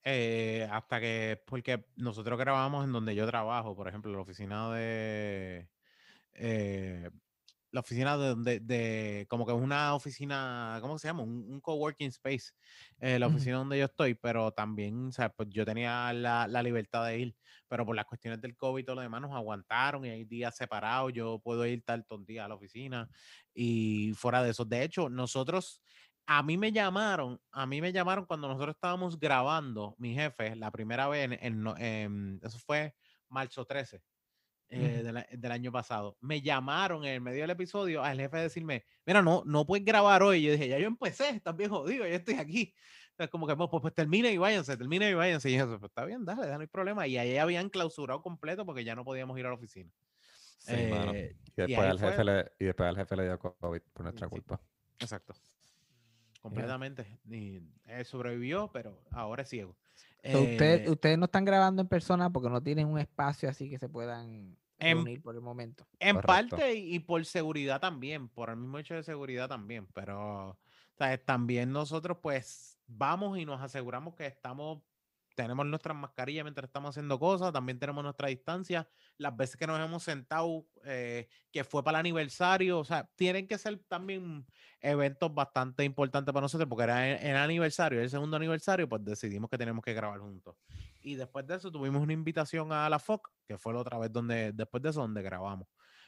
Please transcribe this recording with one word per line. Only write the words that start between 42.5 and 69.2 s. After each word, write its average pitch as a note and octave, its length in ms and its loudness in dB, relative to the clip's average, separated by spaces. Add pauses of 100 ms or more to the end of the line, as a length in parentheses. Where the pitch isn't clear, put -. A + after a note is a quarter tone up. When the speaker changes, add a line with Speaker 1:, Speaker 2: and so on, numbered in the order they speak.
Speaker 1:
O - 40 -20
sea, E3 100 -2
como D#3+ 180 -2
que, D3 100 4
"Pues, D#3+ 140 2
pues, D#3+ 120 2
pues, D#3 120 -2
termine F#3+ 380 6
y F#3 60 4
váyanse, F3 380 4
termine E3+ 340 2
y F#3+ 40 4
váyanse". E3 360 4
Y B2+ 80 6
yo, C3+ 80 6 (120)
"Pues G2+ 120 -12
está A#2+ 140 -4
bien, A3 200 -6
dale, G#3 180 -4
dale, C#3+ 140 -4
no D3+ 60 -8
hay D#3 60 -10
problema". F#3+ 380 -2
Y B2+ 120 0
ahí B2 200 2
habían F3 320 2
clausurado D#3 520 -2
completo F3+ 440 -6
porque C3 180 -6
ya A2+ 120 -4
no B2 80 -8
podíamos C3 340 -6
ir B2+ 80 -4
a B2+ 40 -2
la B2 60 -4
oficina. F#2+ 360 -16 (640)
Speaker 3:
Sí, A#2+ 280 0
mano. G2+ 320 0
Speaker 1:
Eh, - 180 -8 (180)
Speaker 3:
Y - 100 0
Speaker 1:
y A#2+ 100 2
Speaker 3:
después G#2+ 120 6
Speaker 1:
ahí F#2+ 40 6
Speaker 3:
al F#2 100 2
jefe G#2+ 240 4
Speaker 1:
fue - 0 -
Speaker 3:
le, G2 340 4
y F#2+ 80 0
después F2+ 220 2
al F2 80 0
jefe G2 200 -2
le F#2+ 80 0
dio F2+ 140 -2
covid F2 440 -6 (100)
por - 100 -12
nuestra E2+ 260 -8
Speaker 1:
Sí. - 0 -
Speaker 3:
culpa. - 320 -8 (400)
Speaker 1:
Exacto. A2 340 -10 (1160)
Speaker 2:
Ya. B2 280 -4
Speaker 1:
Completamente. B2 460 -10
Y G#2 360 -10 (240)
él A#2+ 200 -10
sobrevivió, B2 680 -4
pero A2+ 380 -12
ahora A#2+ 320 -6
es C3 60 -8
ciego. G2 280 -10 (560)
Speaker 2:
So, C#3 120 8
usted, D3+ 420 6
Speaker 1:
Eh, - 20 0
Speaker 2:
ustedes D#3+ 300 6
no F3 80 4
están F#3+ 180 4
grabando F#3+ 380 6
en F#3 60 0
persona F3+ 420 4
porque B2+ 200 0
no B2 120 2
tienen D3+ 260 2
un D3+ 100 2
espacio C#3+ 500 0
así C3+ 220 -6
que C3+ 80 -8
se C3 100 -6
puedan A#2 680 -10 (200)
Speaker 1:
En, E3 300 4
Speaker 2:
reunir A#2+ 140 -8
por A#2 140 -10
el A#2 40 -8
momento. A#2+ 480 -10 (120)
Speaker 1:
en F#3+ 200 6
Speaker 3:
Correcto. - 40 -2
Speaker 1:
parte A3+ 500 4
y, F3+ 220 -4
y E3+ 40 0
por E3 260 0
seguridad D3 540 0
también, D3 480 -4
por A#2 220 -8
el A2+ 60 -6
mismo B2+ 220 -8
hecho D#3 160 -10
de D#3+ 100 -6
seguridad C3+ 440 -6